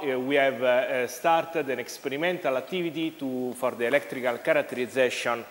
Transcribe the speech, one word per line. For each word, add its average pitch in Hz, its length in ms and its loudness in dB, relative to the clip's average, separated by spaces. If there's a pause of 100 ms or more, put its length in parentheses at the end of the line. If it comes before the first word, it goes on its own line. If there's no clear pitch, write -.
uh, 131 160 0
we 135 160 0
have, 135 260 4
uh, 127 40 0
uh, 127 420 2
started 156 600 0
an 123 100 -2
experimental 143 800 -2
activity 165 540 -4
to, 127 420 -4
for 123 180 -2
the 113 140 -2
electrical 123 540 0
characterization 123 1120 0